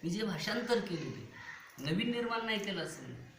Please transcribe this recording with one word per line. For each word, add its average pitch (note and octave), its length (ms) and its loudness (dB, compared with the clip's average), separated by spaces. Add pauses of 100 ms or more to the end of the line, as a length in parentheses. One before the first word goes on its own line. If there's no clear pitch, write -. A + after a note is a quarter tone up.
मी E3 60 0
जे G3+ 140 2
भाषांतर G#3+ 560 4
केलेलं D3 380 -2
आहे, - 720 -6
नवीन A3+ 200 4
निर्माण A#3 340 2
नाही G#3+ 140 2
केलं G3 220 0
असं C3+ 220 -4
नाही - 120 -8 (240)